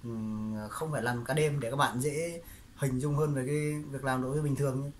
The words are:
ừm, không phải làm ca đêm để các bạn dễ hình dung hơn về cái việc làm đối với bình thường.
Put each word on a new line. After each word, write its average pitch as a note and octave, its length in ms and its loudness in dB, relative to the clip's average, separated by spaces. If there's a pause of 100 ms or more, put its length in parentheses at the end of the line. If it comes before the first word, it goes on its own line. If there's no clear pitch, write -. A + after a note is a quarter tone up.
ừm, A2 520 -4 (140)
không D#3+ 220 -4
phải C3+ 100 0
làm A#2+ 240 0
ca C3 80 -2
đêm D3 260 2
để A#2+ 120 0
các C#3 60 4
bạn B2+ 240 4
dễ E3 400 -2 (340)
hình C3 240 2
dung D3 160 2
hơn D3 180 4
về C3 120 2
cái D3+ 460 0
việc C3+ 120 -6
làm C3 180 2
đối C3 100 -2
với D3+ 100 2
bình C#3+ 140 2
thường. C#3 440 0